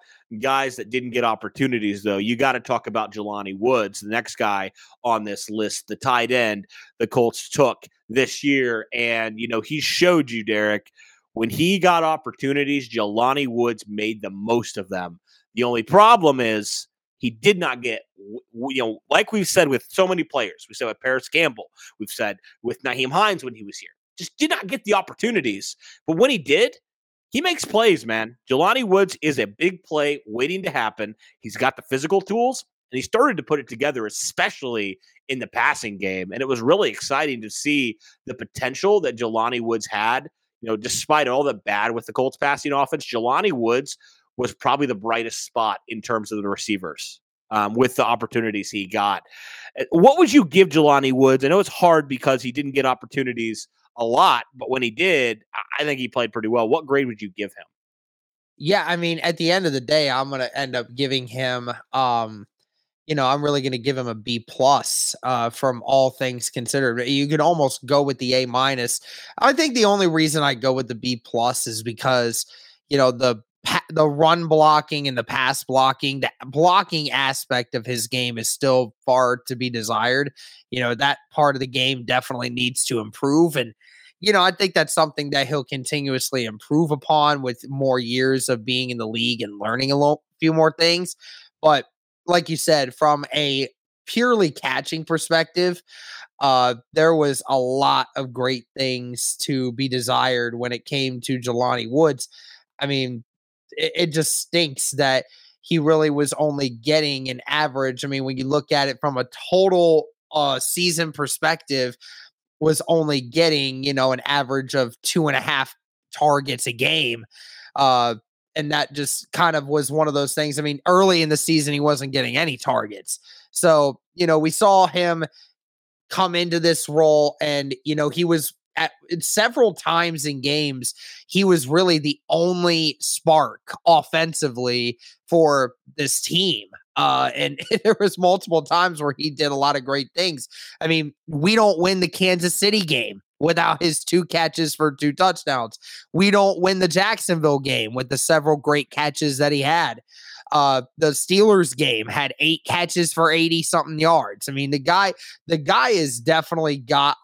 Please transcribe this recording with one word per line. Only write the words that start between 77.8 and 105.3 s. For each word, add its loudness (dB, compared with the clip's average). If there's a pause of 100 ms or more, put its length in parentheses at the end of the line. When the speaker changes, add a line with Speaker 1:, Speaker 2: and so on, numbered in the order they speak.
Speaker 2:
his -4
game -4
is -6
still 0 (100)
far 2 (100)
to -8
be -4
desired. -2 (380)
You -4
know, 0
that 0 (120)
part 2
of -6
the -4
game -2
definitely -4
needs -4
to -2
improve. 0
And, -4 (480)
you 2
know, 4
I 4
think -2
that's 0
something 0
that 0
he'll -2
continuously -4
improve 0
upon 2
with -4
more 0
years 0
of -2
being -2
in -6
the -6
league -4
and -10
learning -2
a 2
lo-, 2 (180)
few 2
more 4
things. 0 (460)
But 4 (400)
like 0
you -4
said, 0
from 2 (100)
a -2 (380)
purely 2
catching -4
perspective, 0 (600)
uh, 4 (180)
there 6
was 0
a 2
lot 2
of -8
great -2 (120)
things -4
to -2
be -2
desired 0
when -4
it -10
came -4
to -4
Jelani -2
Woods. 0 (500)
I -4
mean, -4 (480)
it, -4
it 0
just 0
stinks -2
that 0 (360)